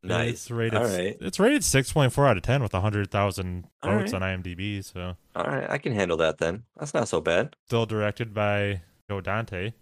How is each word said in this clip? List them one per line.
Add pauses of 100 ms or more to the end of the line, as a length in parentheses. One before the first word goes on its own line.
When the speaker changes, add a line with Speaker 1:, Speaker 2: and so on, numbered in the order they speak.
Speaker 1:
Nice.
Speaker 2:
It's
rated
Speaker 1:
All
Speaker 2:
s-,
Speaker 1:
right.
Speaker 2:
it's
rated
six
point
four
out
of
ten
with
a
hundred
thousand (160)
Speaker 1:
All
Speaker 2:
votes
Speaker 1:
right.
Speaker 2:
on
I
M
D
B,
so. (200)
Speaker 1:
All
right,
I
can
handle
that
then. (140)
That's
not
so
bad. (120)
Speaker 2:
Still
directed
by (280)
Joe
Dante.